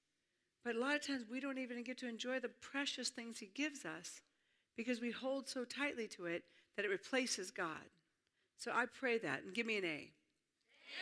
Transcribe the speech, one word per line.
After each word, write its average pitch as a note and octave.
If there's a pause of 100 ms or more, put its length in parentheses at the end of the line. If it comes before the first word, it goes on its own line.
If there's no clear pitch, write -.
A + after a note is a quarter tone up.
(640)
But A#3+
a A3+
lot C#4
of D4
times C#4
we B3
don't C4+
even B3
get B3+
to B3+
enjoy A#3+
the B3
precious C#4
things A#3
he G#3
gives C#4+
us E3 (540)
because A#3
we A#3+
hold C4+
so B3
tightly B3
to F3+
it E3+ (320)
that G3+
it G3+
replaces G#3
God. E3 (720)
So A#3
I A#3+
pray A#3+
that, C#3+
and F#3+
give A3+
me A3
an F#3+
A. D#3 (920)